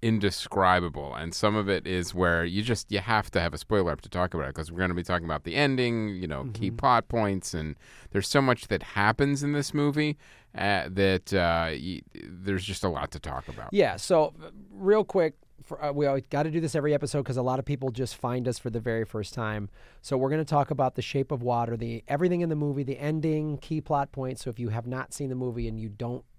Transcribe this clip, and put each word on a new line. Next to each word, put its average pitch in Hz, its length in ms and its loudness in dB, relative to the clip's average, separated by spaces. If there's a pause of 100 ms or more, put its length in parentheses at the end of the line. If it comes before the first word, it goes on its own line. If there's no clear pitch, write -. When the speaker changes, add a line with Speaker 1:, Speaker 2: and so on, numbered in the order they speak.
Speaker 1:
indescribable, 92 1120 2
and 80 200 -8
some 104 200 2
of 104 140 0
it 95 180 2
is 90 260 -2
where 85 320 4
you 87 180 -2
just, 117 280 -2
you 101 80 2
have 107 320 0
to - 100 2
have 85 140 -2
a 73 40 -6
spoiler 92 340 2
up 71 80 -6
to - 80 -16
talk 90 260 -2
about 73 140 -2
it 69 60 -8
'cause 78 180 -8
we're 82 80 -10
gonna 90 140 2
be 87 100 -2
talking 87 220 0
about 76 180 -4
the 85 100 -6
ending, 123 540 2
you 90 180 -6
know, 71 280 -4
key 107 160 -2
Speaker 2:
Mm-hmm. 117 80 -6
Speaker 1:
plot 123 300 4
points, 101 460 0
and 78 220 -4 (340)
there's 98 160 0
so 143 160 4
much 127 240 2
that 98 160 -2
happens 139 600 2
in 143 80 0
this 143 220 -2
movie, 147 420 2 (400)
uh, 98 340 0
that, 95 420 2
uh, 85 380 4
y-, 78 300 -6 (140)
there's 92 500 -4
just 101 180 -6
a 101 60 2
lot 73 240 -4
to 78 80 -10
talk 67 260 -8
about. - 240 -12
Speaker 2:
Yeah, 151 240 4
so, 156 400 2 (100)
uh, 165 60 -16 (220)
real 196 320 4
quick, 165 300 2 (280)
for, - 220 -12
uh, 143 80 -2
we 143 140 2
always 139 220 2
gotta 151 220 0
do 156 80 0
this 160 160 -2
every 151 200 2
episode 143 300 0
'cause 120 120 -2
a 127 60 0
lot 127 180 0
of 131 40 -4
people 135 280 -2
just 120 240 -4
find 127 320 -2
us 120 100 -2
for 123 120 -6
the 113 100 -2
very 113 240 0
first 104 300 -6
time. 107 340 -4 (320)
So - 160 -2
we're 131 140 2
gonna 156 140 0
talk 147 280 2
about 131 240 0
The 165 60 -4
Shape 139 280 0
of 123 140 -4
Water, 120 320 0
the, 117 320 -6
everything 175 320 2
in 175 80 0
the 160 80 0
movie, 147 260 0
the 135 160 -4
ending, 151 600 0
key 156 220 -4
plot 143 300 0
points. 131 320 -6
So 131 80 -6
if 110 80 -8
you 120 120 -2
have 117 180 -4
not 127 260 -6
seen 139 140 -4
the 127 80 -4
movie 120 320 -4
and 110 100 -6
you 110 120 -6
don't 120 340 -6 (140)